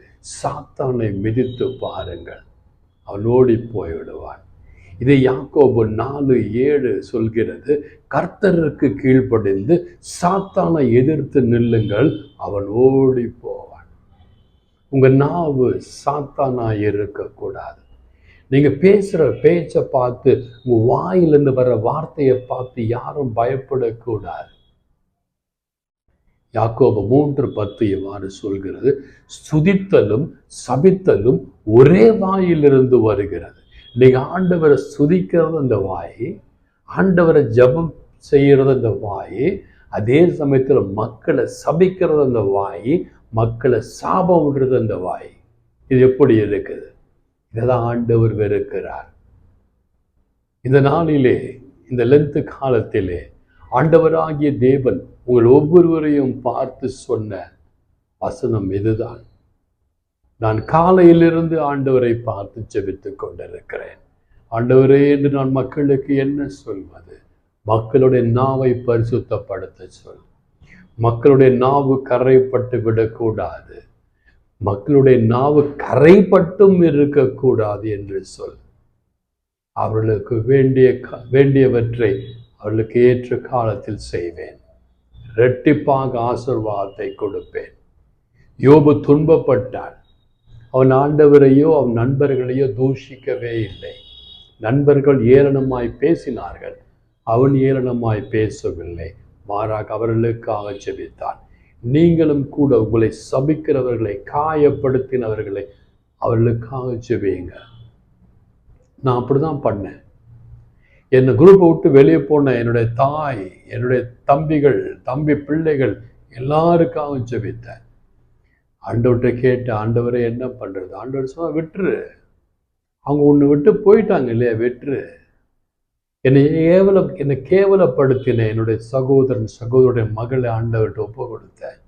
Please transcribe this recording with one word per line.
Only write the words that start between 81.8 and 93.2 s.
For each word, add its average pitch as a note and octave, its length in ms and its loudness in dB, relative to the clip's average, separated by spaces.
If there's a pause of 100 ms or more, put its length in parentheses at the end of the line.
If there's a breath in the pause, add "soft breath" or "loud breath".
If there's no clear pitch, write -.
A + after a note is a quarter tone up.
அவர்களுக்கு A2 440 -2
ஏற்ற B2 360 2
காலத்தில் A2 600 -6
செய்வேன். E2 600 -12 (800)
இரட்டிப்பாக B2+ 800 0
ஆசீர்வாதத்தை A2 1000 -6
கொடுப்பேன். - 540 -10 (880)
யோபு C#3+ 400 6
துன்பப்பட்டான். C#3+ 960 0 (760)
அவன் C3 200 4
ஆண்டவரையோ C#3+ 880 6
அவன் A#2 260 -2
நண்பர்களையோ C3+ 640 -2
தூஷிக்கவே B2+ 840 -6